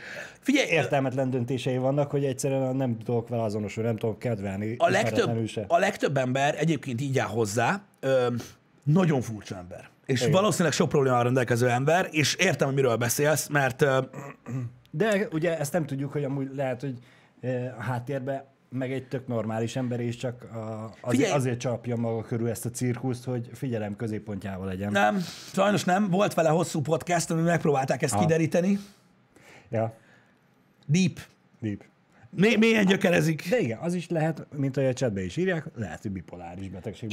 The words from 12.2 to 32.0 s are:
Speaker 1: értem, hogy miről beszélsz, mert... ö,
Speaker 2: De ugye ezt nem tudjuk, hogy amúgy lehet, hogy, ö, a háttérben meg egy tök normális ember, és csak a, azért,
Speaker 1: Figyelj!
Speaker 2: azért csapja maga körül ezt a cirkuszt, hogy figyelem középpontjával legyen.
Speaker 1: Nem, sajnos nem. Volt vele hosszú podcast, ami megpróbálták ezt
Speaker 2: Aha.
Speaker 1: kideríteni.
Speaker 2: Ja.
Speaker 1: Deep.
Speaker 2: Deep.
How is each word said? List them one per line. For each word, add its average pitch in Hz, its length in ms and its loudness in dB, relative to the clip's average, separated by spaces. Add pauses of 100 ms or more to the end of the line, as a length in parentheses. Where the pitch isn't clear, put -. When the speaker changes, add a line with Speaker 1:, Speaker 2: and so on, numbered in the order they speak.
Speaker 1:
értem, 170 320 2
hogy 135 80 0
miről 127 200 4
beszélsz, 139 520 2
mert... 135 340 2
ö, 135 180 4 (920)
Speaker 2:
De 196 400 0
ugye 160 280 0
ezt 147 140 -4
nem 170 120 0
tudjuk, 139 260 -6
hogy 147 120 -2
amúgy 135 320 -4
lehet, 131 260 -4
hogy, 135 160 -6 (440)
ö, 123 240 -4 (120)
a 120 40 -12
háttérben 131 600 -4 (260)
meg 127 220 -6
egy 127 160 -6
tök - 200 -8
normális 113 480 -2
ember, 123 240 -4
és 120 160 -4
csak 120 280 -8
a, 110 400 -10 (180)
azért, 131 200 2
Speaker 1:
Figyelj! 214 100 2
Speaker 2:
azért 127 280 0
csapja 120 360 -4
maga 113 260 -2
körül 117 280 -2
ezt 110 160 -6
a 113 40 -2
cirkuszt, 123 540 -4
hogy 123 300 -6
figyelem 107 420 -4
középpontjával 101 720 -6
legyen. 95 240 -4
Speaker 1:
Nem, 196 280 4 (340)
sajnos 190 300 2
nem. 190 260 2
Volt 185 240 2
vele 160 160 4
hosszú 160 320 0
podcast, 160 500 0
ami 165 100 0
megpróbálták 147 600 2
ezt 131 120 0
Speaker 2:
Aha. 104 80 2
Speaker 1:
kideríteni. 170 580 4 (920)
Speaker 2:
Ja. 113 240 -2 (960)
Speaker 1:
Deep. 170 320 2 (400)
Speaker 2:
Deep. 104 240 -6 (460)